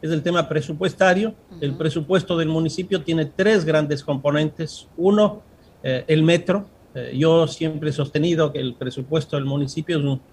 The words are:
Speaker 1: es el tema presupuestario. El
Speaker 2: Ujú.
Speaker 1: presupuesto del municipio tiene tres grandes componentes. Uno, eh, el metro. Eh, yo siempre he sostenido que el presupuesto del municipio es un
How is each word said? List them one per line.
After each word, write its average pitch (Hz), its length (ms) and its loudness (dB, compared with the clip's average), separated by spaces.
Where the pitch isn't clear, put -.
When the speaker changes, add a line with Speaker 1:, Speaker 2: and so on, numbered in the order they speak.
Speaker 1:
es 160 100 -4
el 156 100 0
tema 170 280 0
presupuestario. 190 840 0
El 147 80 -2
Speaker 2:
Ujú. 135 100 -6
Speaker 1:
presupuesto 175 580 0
del 160 120 0
municipio 165 520 -2
tiene 165 260 0
tres 196 360 2
grandes 151 400 0
componentes. 147 840 -2
Uno, 208 440 2
eh, 127 240 -2
el 156 160 4
metro. 170 420 2
Eh, 123 220 -10
yo 160 300 4
siempre 151 440 -4
he - 20 -4
sostenido 156 580 0
que 143 80 -6
el 127 160 -6
presupuesto 135 640 -4
del 139 80 -4
municipio 143 520 -2
es 147 60 0
un 139 180 -2